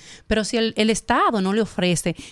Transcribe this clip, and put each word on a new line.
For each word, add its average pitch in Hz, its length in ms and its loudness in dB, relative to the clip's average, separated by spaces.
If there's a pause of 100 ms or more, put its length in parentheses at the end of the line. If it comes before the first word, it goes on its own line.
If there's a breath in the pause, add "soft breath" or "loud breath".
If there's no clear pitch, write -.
(280 loud breath)
Pero 214 160 0
si 233 140 -4
el, 226 180 0
el 214 140 2
Estado 240 500 2
no 190 140 0
le 220 80 0
ofrece 180 540 -2 (160 loud breath)